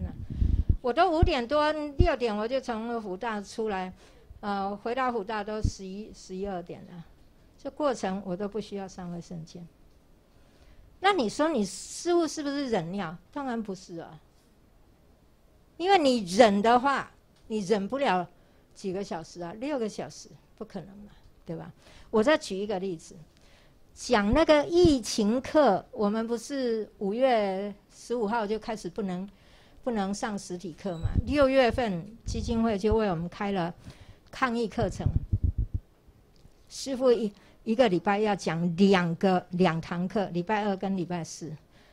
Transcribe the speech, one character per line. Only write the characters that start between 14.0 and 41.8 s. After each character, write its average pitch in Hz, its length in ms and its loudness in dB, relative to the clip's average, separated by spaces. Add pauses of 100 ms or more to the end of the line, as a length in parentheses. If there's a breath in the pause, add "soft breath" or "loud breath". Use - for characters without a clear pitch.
因 359 140 0
为 392 80 8
你 262 200 4 (180)
忍 208 260 8
的 233 160 6
话， 247 320 -2 (380)
你 220 100 -4
忍 196 300 0
不 262 100 -6
了 185 280 0 (460 soft breath)
几 190 200 -8
个 196 100 -6
小 190 180 -8
时 175 200 -16
啊， 170 180 -10
六 269 220 -4
个 220 80 -4
小 147 200 -10
时 - 200 -18 (280)
不 - 80 -14
可 - 160 -14
能 175 80 -16 (100)
嘛， 208 120 -20 (340)
对 165 120 -10
吧？ 165 160 -14 (380 loud breath)
我 220 120 4
再 208 160 4
举 202 180 -8
一 202 100 -6
个 208 120 -4
例 185 180 -6
子， 185 200 -20 (800 soft breath)
讲 214 380 2
那 311 120 6
个 294 220 6
疫 339 340 6
情 220 400 0
课， 254 500 4
我 208 180 0
们 226 180 -2
不 233 120 -2
是 233 500 -2 (100)
五 202 140 -2
月 208 640 2 (200)
十 - 200 -8
五 233 120 -2
号 220 200 -2
就 214 120 -2
开 220 180 -8
始 185 140 -8
不 214 120 -8
能， 185 260 -6 (560 soft breath)
不 247 80 -4
能 196 200 -2
上 208 240 -6
实 180 220 -10
体 175 140 -10
课 170 260 -8
嘛， 165 120 -2 (160)
六 269 220 4
月 262 220 4
份 208 340 -2 (220)
基 226 140 -4
金 226 200 -2
会 226 160 2
就 214 200 2
为 220 120 2
我 180 60 0
们 175 140 -4
开 202 240 -6
了 175 200 -2 (600 loud breath)
抗 240 240 -2
疫 233 100 0
课 196 220 -2
程。 175 180 -4 (1600)
师 - 280 -6
父 247 160 6
一 208 200 2 (360 soft breath)
一 220 60 2
个 240 120 6
礼 180 140 2
拜 202 180 0
要 208 160 2
讲 170 440 -2
两 185 380 6
个， 185 340 2
两 175 280 4
堂 175 300 -4
课， 202 240 -2
礼 175 100 -2
拜 208 220 -2
二 202 100 0
跟 190 220 -4
礼 175 80 -2
拜 175 180 -6
四。 156 320 -12 (380 soft breath)